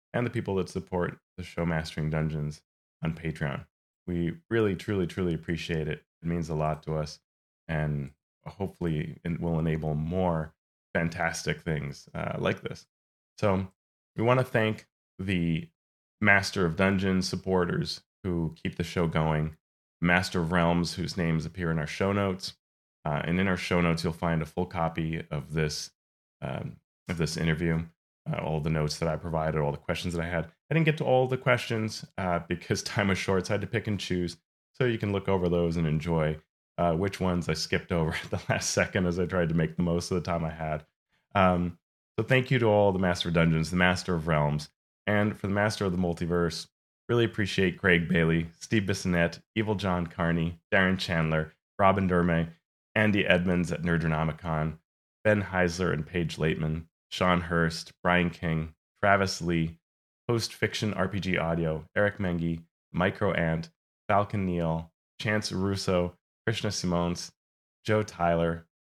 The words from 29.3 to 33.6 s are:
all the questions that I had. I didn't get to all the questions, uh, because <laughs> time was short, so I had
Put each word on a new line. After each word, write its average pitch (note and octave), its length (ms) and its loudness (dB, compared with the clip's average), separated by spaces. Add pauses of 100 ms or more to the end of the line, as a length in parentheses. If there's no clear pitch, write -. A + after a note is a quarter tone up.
all D2 100 2
the D2 60 -6
questions E2+ 360 -6
that E2 100 -4
I E2 40 -4
had. E2+ 180 -2 (240)
I D3 40 -2
didn't D#3+ 120 2
get D#3 120 2
to C3 80 -4
all B2+ 220 4
the B2+ 100 -2
questions, A2+ 680 -2 (120)
uh, F2+ 300 0
because - 360 -2
<laughs> - 0 -
time G2+ 240 0
was F#2 100 2
short, F#2+ 300 0
so A2 60 -2
I - 20 2
had G2+ 60 -2